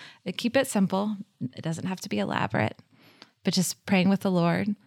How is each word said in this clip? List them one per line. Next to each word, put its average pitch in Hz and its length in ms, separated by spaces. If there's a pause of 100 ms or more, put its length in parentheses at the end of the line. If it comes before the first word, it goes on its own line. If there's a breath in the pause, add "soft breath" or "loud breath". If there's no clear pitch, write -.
(280 loud breath)
Uh, 185 80
keep 240 220
it 269 80
simple. 196 520 (380)
It - 60
doesn't 160 240
have 185 160
to - 80
be 208 80
elaborate, - 640 (600 soft breath)
but 185 100
just - 320
praying 185 240
with 196 120
the 196 100
Lord, 175 440 (120)